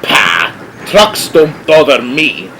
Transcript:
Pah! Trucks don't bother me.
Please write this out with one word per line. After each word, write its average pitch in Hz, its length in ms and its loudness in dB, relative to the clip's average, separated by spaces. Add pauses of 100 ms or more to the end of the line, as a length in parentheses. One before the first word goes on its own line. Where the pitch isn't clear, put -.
Pah! 87 480 -2 (340)
Trucks - 440 0
don't 151 380 0
bother 147 340 4
me. 131 480 -4 (100)